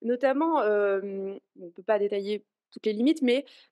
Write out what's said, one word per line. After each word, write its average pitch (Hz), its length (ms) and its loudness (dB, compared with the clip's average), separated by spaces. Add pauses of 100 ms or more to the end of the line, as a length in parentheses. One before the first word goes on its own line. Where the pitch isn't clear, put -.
Notamment, 269 640 2
euh, 196 720 0 (260)
on 175 100 -16
peut 185 120 -20
pas 214 160 0
détailler 202 480 -4 (240)
toutes - 160 -8
les 220 60 0
limites, 277 280 2
mais, 254 240 2 (280)